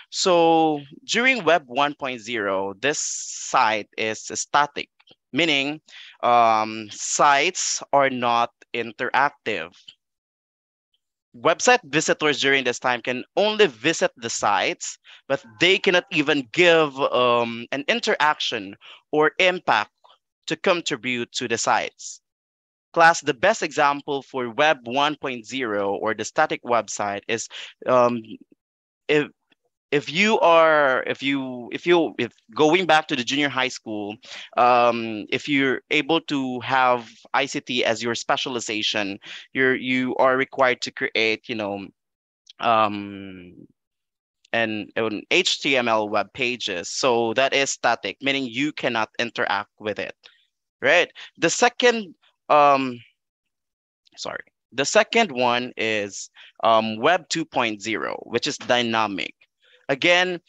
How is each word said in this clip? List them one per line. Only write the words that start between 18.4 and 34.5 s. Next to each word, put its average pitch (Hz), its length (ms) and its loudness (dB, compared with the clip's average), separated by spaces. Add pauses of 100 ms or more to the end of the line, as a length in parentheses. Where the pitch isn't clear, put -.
or 151 280 4
impact 175 520 2 (540)
to 165 100 -4
contribute 127 760 -2
to 127 160 -6
the 113 100 -2
sites. - 640 -4 (720)
Class, 165 280 6
the 143 120 0
best 185 300 0
example 143 580 -2
for 123 280 -6
web 143 340 2
one 139 320 -2
point 123 320 -10
zero 104 480 -2
or 110 180 -2
the 107 120 -8
static 156 380 -2
website 104 640 -4
is, 110 200 -4 (400)
um, 120 340 4 (840)
if, 147 200 2 (640)
if 143 200 -2
you 208 300 2
are, 156 680 6
if 123 160 -6
you, 131 480 -4
if - 160 -8
you, 165 320 4
if 117 120 -4 (240)
going 165 300 4
back 156 220 4
to 151 80 -4
the 123 80 -2
junior 139 260 -2
high 127 200 -2
school, 107 460 -10 (400)